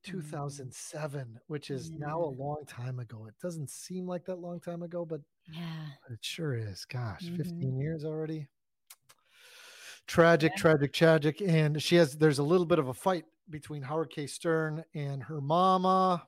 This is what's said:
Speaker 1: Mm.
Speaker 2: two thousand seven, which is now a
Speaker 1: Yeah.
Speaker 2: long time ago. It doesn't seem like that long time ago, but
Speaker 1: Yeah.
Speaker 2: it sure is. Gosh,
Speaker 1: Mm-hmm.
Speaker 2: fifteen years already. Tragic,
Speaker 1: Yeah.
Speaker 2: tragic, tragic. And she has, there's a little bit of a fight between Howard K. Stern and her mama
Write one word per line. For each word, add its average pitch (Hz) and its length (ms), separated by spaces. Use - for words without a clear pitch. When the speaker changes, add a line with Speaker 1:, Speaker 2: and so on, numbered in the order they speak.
Speaker 1:
Mm. 190 40
Speaker 2:
two 156 100
thousand 143 520
seven, 139 640
which 147 220
is 139 220
now 151 320
a 151 80
Speaker 1:
Yeah. 131 60
Speaker 2:
long 147 280
time 127 360
ago. 110 240
It 110 160
doesn't 165 280
seem 180 380
like 180 180
that 185 140
long 175 220
time 170 200
ago, 175 220
but 160 160
Speaker 1:
Yeah. 160 360
Speaker 2:
it 117 140
sure 151 320
is. 107 300
Gosh, 120 380
Speaker 1:
Mm-hmm. 175 120
Speaker 2:
fifteen 170 420
years 151 280
already. 156 420
Tragic, 165 460
Speaker 1:
Yeah. - 40
Speaker 2:
tragic, 151 360
tragic. 160 480
And 156 420
she - 140
has, 151 200
there's 151 220
a 143 40
little 175 220
bit 165 140
of 139 80
a 127 60
fight 180 320
between 151 320
Howard 151 280
K. 151 160
Stern 160 680
and 139 300
her 156 180
mama 185 880